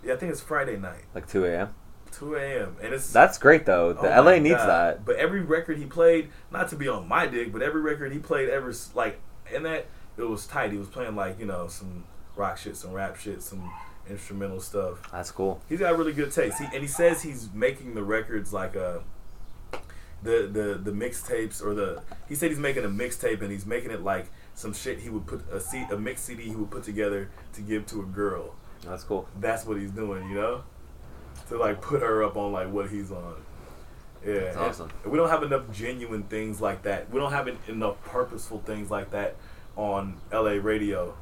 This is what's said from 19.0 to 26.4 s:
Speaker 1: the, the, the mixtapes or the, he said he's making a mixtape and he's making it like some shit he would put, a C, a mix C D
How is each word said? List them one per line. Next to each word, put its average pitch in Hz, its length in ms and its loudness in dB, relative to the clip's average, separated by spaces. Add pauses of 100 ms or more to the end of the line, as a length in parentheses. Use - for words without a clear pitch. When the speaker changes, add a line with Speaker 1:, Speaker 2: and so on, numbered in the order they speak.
Speaker 1:
the, 110 300 4
the, 104 300 0
the 101 100 -2
mixtapes 113 720 -2
or 104 100 0
the, 101 280 -2 (260)
he 143 60 -6
said 160 160 2
he's 147 80 -2
making 139 260 0
a 98 40 0
mixtape 110 540 0
and 101 80 -4
he's 101 160 -6
making 110 240 -4
it 98 120 -6
like 95 240 0 (280)
some 104 180 -6
shit - 280 -6
he 113 100 -8
would 107 160 -4
put, - 260 -8
a 95 80 -4
C, - 300 -6
a 101 60 0
mix 120 260 -4
C 123 120 -8
D 117 100 -10